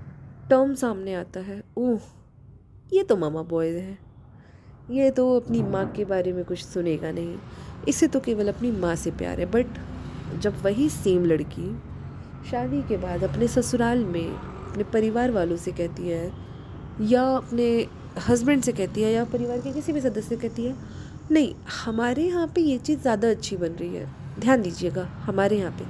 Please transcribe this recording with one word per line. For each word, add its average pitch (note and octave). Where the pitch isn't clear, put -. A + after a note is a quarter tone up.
टर्म C4+
सामने G3
आता F3
है, G3
"ओह, A#3
ये G4
तो A#3
मामा D#3+
बॉय E3
है, F#3+
ये C4+
तो B3+
अपनी A#3
माँ F#3+
के G#3
बारे F#3
में F3+
कुछ F3
सुनेगा D#3+
नहीं, E3+
इसे D4+
तो C4+
केवल G#3
अपनी A#3
माँ F3+
से E3
प्यार -
है।" F3
But A#3+
जब G3+
वही G#3+
सेम F3+
लड़की E3
शादी B3+
के A3
बाद F3+
अपने G#3+
ससुराल A#3
में E3+
अपने -
परिवार A3+
वालों E3+
से F3
कहती F3
है E3+
या B3
अपने A#3+
हस्बैंड A#3+
से B3
कहती -
है A3
या A#3
परिवार A#3+
के C4
किसी D4+
भी D4
सदस्य A3
से A#3
कहती A#3
है, C4
"नहीं, D#4
हमारे A#3+
यहाँ F4
पे E4+
ये C#4
चीज़ D4
ज़्यादा A3+
अच्छी G3+
बन F3
रही F3
है।" -
ध्यान A#3+
दीजिएगा, F3+
हमारे G3
यहाँ F3
पे -